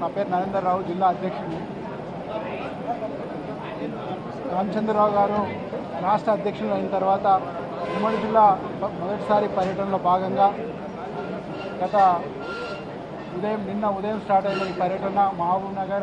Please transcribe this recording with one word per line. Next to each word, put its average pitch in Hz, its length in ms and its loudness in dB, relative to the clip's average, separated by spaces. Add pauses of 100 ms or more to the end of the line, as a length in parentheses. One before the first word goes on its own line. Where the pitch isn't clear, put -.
నా 170 140 -2
పేరు 196 200 -2
నరేందర్ 190 340 0
రావు, 185 220 2
జిల్లా 185 240 2
అధ్యక్షుడు. 175 440 -4 (3000)
రామచంద్రరావు 208 640 2
గారు 208 220 4 (680)
రాష్ట్ర 214 320 2
అధ్యక్షులు 208 380 -2
అయిన 190 120 -2 (100)
తర్వాత 196 280 4 (680)
ఉమ్మడి 214 300 2
జిల్లా 220 200 6 (360)
మొ-, 190 200 -2
మొదటిసారి 208 460 2 (120)
పర్యటనలో 190 400 0 (120)
భాగంగా 190 380 4 (1300)
గత 185 140 0 (1400)
ఉదయం, 208 320 -2
నిన్న 208 160 -2 (140)
ఉదయం 208 260 -2
స్టార్ట్ 196 240 4
అయిన 196 140 0 (100)
ఈ - 80 -4
పర్యటన 190 400 0 (200)
మహబూబ్ 190 380 0
నగర్, 196 240 -2